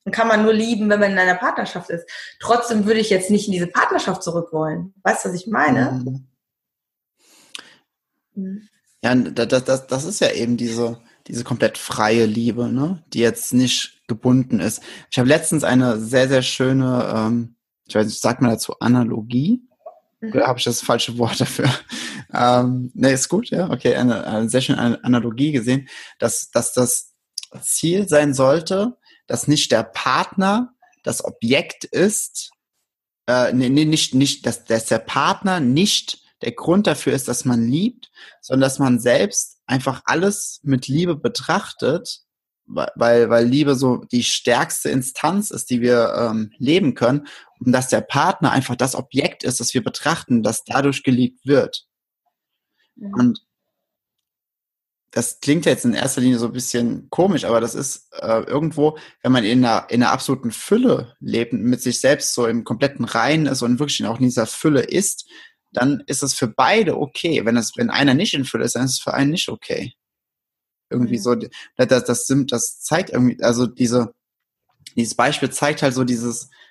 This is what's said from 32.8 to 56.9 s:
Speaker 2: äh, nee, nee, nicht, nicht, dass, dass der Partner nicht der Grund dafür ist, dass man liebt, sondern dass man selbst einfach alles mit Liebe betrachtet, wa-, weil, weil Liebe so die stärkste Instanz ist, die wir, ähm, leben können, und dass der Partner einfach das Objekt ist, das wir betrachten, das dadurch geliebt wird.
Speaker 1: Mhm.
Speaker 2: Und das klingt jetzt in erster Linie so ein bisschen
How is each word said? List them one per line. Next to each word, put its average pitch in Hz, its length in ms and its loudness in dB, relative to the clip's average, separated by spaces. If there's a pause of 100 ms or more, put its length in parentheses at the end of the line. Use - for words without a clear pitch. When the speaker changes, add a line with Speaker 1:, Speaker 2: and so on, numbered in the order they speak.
Speaker 2:
äh, 123 260 2
nee, 127 160 0
nee, 147 160 2
nicht, 156 300 0
nicht, 135 320 0
dass, - 180 -6
dass 113 200 -2
der 113 120 0
Partner 180 600 0
nicht 147 640 0 (180)
der 120 120 -6
Grund 196 340 2
dafür 143 260 0
ist, 135 140 -2
dass - 180 -4
man 117 220 2
liebt, 170 420 -2 (320)
sondern 135 260 2
dass 135 120 -2
man 127 200 4
selbst 143 680 0
einfach 135 380 -2
alles 180 580 -2
mit 135 240 0
Liebe 165 280 0
betrachtet, - 1080 -4 (440)
wa-, - 300 -4
weil, 120 340 4
weil 117 160 4
Liebe 139 300 2
so 127 220 2 (140)
die 120 120 0
stärkste - 680 0
Instanz 151 600 -2
ist, - 180 -10
die 123 120 0
wir, 120 360 2
ähm, 110 400 -2
leben 143 380 2
können, 135 320 0 (320)
und 123 120 2
dass 127 180 0
der 110 120 2
Partner 151 500 2
einfach 127 240 0
das 131 200 -2
Objekt - 480 -4
ist, - 160 -2
das - 160 -4
wir 120 80 0
betrachten, 123 580 0
das 110 220 -2
dadurch 139 400 0
geliebt 123 420 0
wird. 131 400 2 (1120)
Speaker 1:
Mhm. 202 180 -12
Speaker 2:
Und 123 320 0 (1700)
das - 280 -4
klingt 156 260 0
jetzt 135 200 2
in 120 80 4
erster 131 280 -2
Linie 123 180 4
so 117 80 -2
ein 113 60 -8
bisschen 120 560 -4